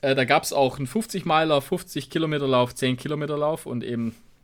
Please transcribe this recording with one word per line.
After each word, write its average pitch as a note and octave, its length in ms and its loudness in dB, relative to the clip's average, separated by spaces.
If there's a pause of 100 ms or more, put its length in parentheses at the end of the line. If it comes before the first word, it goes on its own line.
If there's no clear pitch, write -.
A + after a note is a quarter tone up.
Äh, C3+ 140 2
da C3 100 4
gab's C#3 300 4
auch C3+ 240 2
einen C#3 80 -4
fünfzig G3+ 400 -4
Meiler, D#3 340 4
fünfzig - 480 -6
Kilometer D3+ 400 0
Lauf, B2 260 2
zehn B2+ 220 0
Kilometer D3+ 400 -4
Lauf D3+ 300 -2
und B2 180 -6
eben, A#2 300 -4 (300)